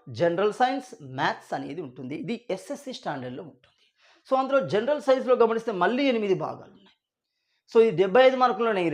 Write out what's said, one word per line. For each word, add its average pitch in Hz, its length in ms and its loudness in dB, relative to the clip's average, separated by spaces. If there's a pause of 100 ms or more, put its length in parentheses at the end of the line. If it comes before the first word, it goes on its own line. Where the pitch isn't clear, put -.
(200)
జనరల్ 175 400 2
సైన్స్, 269 320 -2 (260)
మ్యాథ్స్ 180 400 -4
అనేది 139 300 -10
ఉంటుంది. 127 260 -12 (100)
ఇది 226 140 -6 (120)
ఎస్ఎస్సి 240 500 -10
స్టాండర్డ్లో 131 420 -10
ఉంటుంది. - 420 -20 (440)
So, - 40 0 (120)
అందులో 269 160 2 (160)
జనరల్ 262 340 0
సైన్స్లో 247 340 4
గమనిస్తే 226 300 0 (100)
మళ్ళీ 269 300 0
ఎనిమిది 202 320 0
భాగాలు 127 320 -14
ఉన్నాయి. - 200 -20 (720)
So, 240 60 6 (100)
ఈ 208 40 0 (100)
డెబ్బై 202 280 6
ఐదు 254 120 -2
మార్కుల్లోనే 226 460 0
ఈ - 60 0